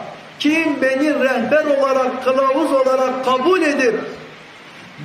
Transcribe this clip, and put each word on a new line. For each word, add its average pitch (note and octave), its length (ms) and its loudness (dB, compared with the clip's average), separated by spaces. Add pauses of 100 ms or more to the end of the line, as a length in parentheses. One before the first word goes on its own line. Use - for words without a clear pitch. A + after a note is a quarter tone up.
(400)
kim D4+ 420 0
beni C4+ 320 2
rehber B3+ 520 2
olarak, C4 580 0
kılavuz C4+ 480 2
olarak C4 540 0
kabul C#4+ 360 2
edip C#4 340 0 (1080)